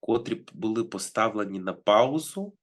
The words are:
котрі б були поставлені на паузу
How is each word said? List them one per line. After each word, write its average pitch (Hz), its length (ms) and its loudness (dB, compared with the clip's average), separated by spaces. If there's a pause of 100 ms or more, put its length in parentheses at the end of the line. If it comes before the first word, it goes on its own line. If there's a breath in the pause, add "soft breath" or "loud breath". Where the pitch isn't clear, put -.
котрі 117 340 0
б - 180 -14
були 110 320 -2
поставлені 101 760 -2
на 92 120 -6
паузу 143 800 2 (100)